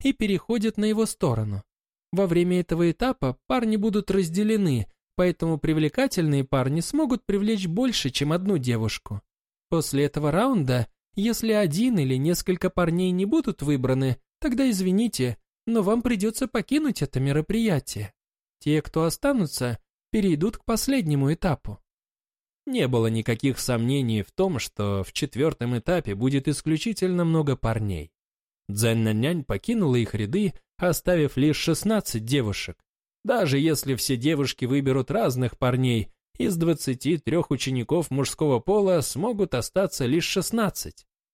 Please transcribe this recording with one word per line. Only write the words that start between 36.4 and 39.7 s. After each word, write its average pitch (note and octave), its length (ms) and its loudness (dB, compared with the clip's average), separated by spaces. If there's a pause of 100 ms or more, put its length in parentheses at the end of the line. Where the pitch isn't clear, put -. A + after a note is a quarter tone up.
двадцати E3 600 0
трёх D3+ 340 -2
учеников C3 600 -2
мужского C3+ 480 0
пола F#3+ 420 2
смогут G3 540 -2
остаться E3+ 500 -2